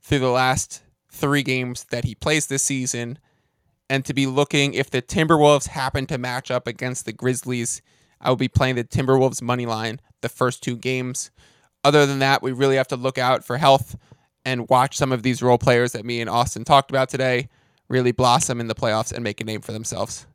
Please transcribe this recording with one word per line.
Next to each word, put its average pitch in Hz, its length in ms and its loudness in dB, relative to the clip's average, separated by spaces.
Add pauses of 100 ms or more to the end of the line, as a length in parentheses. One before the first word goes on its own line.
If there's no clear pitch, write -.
through - 180 0
the 127 120 2
last 131 520 0 (280)
three 143 320 0
games 127 480 -4
that 120 140 -6
he 120 100 -4
plays 156 320 -2
this 135 160 -4
season, 123 560 -4 (680)
and 135 160 -2
to - 80 -8
be 135 140 2
looking 139 480 0
if 131 160 -4
the 127 100 -2
Timberwolves 151 680 4
happen 135 380 -6
to 139 120 -6
match 123 320 -6
up 123 160 -2
against 123 380 -8
the 113 80 -8
Grizzlies, 123 680 -4 (400)
I - 80 -2
will 131 80 2
be 127 120 -2
playing 131 260 0
the 120 100 -2
Timberwolves 131 560 2
money 120 240 -2
line 113 360 -6 (200)
the 120 80 -6
first - 340 -4
two 123 140 -6
games. 127 540 -6 (540)
Other 147 200 6
than 139 140 0
that, 135 240 2
we 131 100 -4
really 135 240 2
have 131 120 0
to 135 80 -6
look 127 220 -4
out 127 260 0
for 123 120 -6
health 139 400 4 (480)
and 123 240 -4
watch 131 280 2
some 131 160 0
of 120 100 -4
these 123 200 -2
role 123 160 6
players 120 340 2
that 110 120 -10
me 117 160 -6
and 113 80 -4
Austin 117 360 -2
talked 139 260 4
about 131 180 0
today 127 400 -2 (400)
really 123 240 2
blossom 123 480 2
in 117 60 -6
the 110 80 -4
playoffs 110 380 -2
and - 120 -8
make 104 160 -6
a 110 40 -6
name 107 160 -6
for - 120 -12
themselves. 107 640 -8